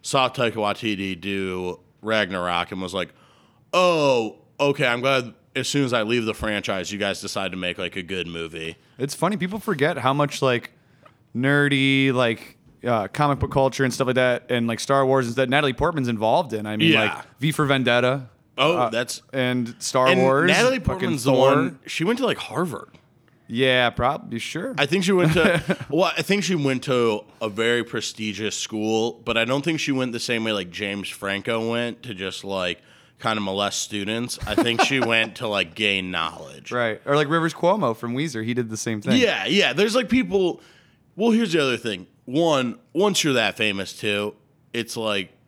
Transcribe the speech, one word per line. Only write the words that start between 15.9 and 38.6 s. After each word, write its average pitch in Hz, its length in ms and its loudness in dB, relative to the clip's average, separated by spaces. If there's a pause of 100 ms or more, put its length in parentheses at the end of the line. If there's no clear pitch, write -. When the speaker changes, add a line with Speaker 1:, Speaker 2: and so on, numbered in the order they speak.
Speaker 2:
involved 117 440 0
in. 107 140 -4
I 107 100 -6
mean, 160 160 4
Speaker 1:
Yeah. 139 80 4 (160)
Speaker 2:
like, - 80 -14 (160)
V 151 120 0
for 151 140 0
Vendetta. 127 640 2 (280)
Speaker 1:
Oh, 156 200 2
Speaker 2:
uh, 123 140 0
Speaker 1:
that's 117 320 -4 (100)
Speaker 2:
and 127 460 -2
Star 131 300 2
Speaker 1:
and 135 120 6
Speaker 2:
Wars, 135 280 4
Speaker 1:
Natalie 233 300 4
Speaker 2:
fucking 170 60 -8
Speaker 1:
Portman's 123 400 -2
the 139 80 4
Speaker 2:
Thor. 135 220 6
Speaker 1:
one, 156 320 0
she - 180 -4
went 233 140 2
to, 262 80 0
like, 170 120 0
Harvard. 135 520 -6 (600)
Speaker 2:
Yeah, 127 400 4
probably, 120 480 -2
sure. 226 380 -6
Speaker 1:
I 147 100 2
think 175 180 0
she 190 80 4
went 175 200 4
to, 170 540 2
Speaker 2:
<laughs> - 20 -20
Speaker 1:
well, 165 280 2
I 165 60 -4
think 196 220 0
she 185 100 0
went 135 300 0
to 117 400 2 (160)
a 110 80 -4
very 113 340 0
prestigious 107 760 -6
school, 110 680 -2
but 113 140 -2
I 113 80 2
don't 139 180 -2
think 165 160 -2
she - 100 -4
went 131 220 -2
the 117 80 -6
same 117 240 -2
way, 110 80 0
like, 95 180 -4
James 98 380 -6
Franco 113 600 -4
went 117 320 -4
to 120 120 -12
just, 92 300 -8
like, 92 380 -4 (380)
kinda 110 200 0
molest 98 400 -2
students. 110 680 -6
I 107 80 -4
think 117 280 2
she 135 180 2
Speaker 2:
<laughs> 117 140 0
Speaker 1:
went 113 220 0
to, 123 120 -6
like, 92 260 -2
gain 98 360 0
knowledge. 80 600 -8
Speaker 2:
Right. 120 360 -2
Or, 143 100 2
like, 151 120 2
Rivers 165 260 0
Cuomo 170 420 0
from 120 180 -6
Weezer. 127 300 -4
He 117 100 -2
did 120 140 -2